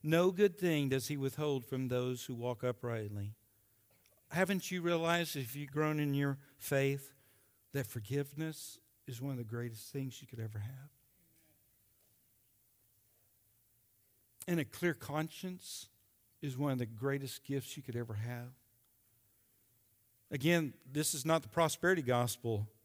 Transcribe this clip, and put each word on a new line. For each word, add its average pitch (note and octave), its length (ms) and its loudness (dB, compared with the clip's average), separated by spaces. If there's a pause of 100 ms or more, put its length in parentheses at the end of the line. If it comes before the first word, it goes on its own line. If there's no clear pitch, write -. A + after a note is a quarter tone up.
"No E3+ 300 6
good G3 260 4
thing D3+ 320 4
does C3+ 180 0
He D3 100 -2
withhold C3+ 460 0
from C3 240 -2
those B2 380 0
who C3 80 -6
walk A#2+ 300 -2
uprightly." A2 720 -2 (960)
Haven't F3+ 400 2
you F3+ 100 -2
realized, E3+ 540 2
if C3 200 -4
you've C#3+ 140 -6
grown D3+ 300 2
in C#3+ 160 4
your C#3 240 2 (180)
faith, C#3 560 2 (600)
that C3+ 120 -2
forgiveness C#3+ 960 -4 (260)
is B2 160 -8
one C#3 120 -4
of B2+ 40 -4
the A#2+ 60 -4
greatest A2+ 480 -6
things C3+ 300 -4
you - 60 -18
could A#2 120 -12
ever A2 180 -4
have? C3 320 -8 (3500)
And F3 120 2
a C3+ 60 2
clear E3+ 280 0
conscience - 960 -6 (500)
is C3+ 160 -4
one C#3 160 0
of B2+ 60 2
the B2 80 0
greatest C3 580 -4
gifts C#3 320 -4
you C#3+ 60 -10
could A#2+ 140 -8
ever A#2 180 -2
have. A#2+ 400 -4 (1800)
Again, D3+ 460 4 (100)
this D3 300 -2
is C3+ 100 -4
not D#3+ 160 4
the - 80 -14
prosperity E3+ 540 4
gospel. A#2 680 2 (160)